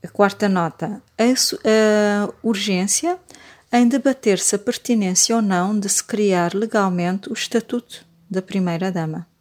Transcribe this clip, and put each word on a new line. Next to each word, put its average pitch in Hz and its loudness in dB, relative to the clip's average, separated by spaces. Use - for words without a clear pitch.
A 170 -12
quarta 208 0
nota, 180 -2
a 247 2
su-, - -2
a 208 2
urgência 214 -2
em 240 4
debater 240 0
se - -2
a - 0
pertinência 214 0
ou 226 2
não 196 0
de 202 -4
se - -2
criar 185 0
legalmente 190 -2
o 226 -6
Estatuto - -6
da 185 -4
Primeira-Dama. 175 -4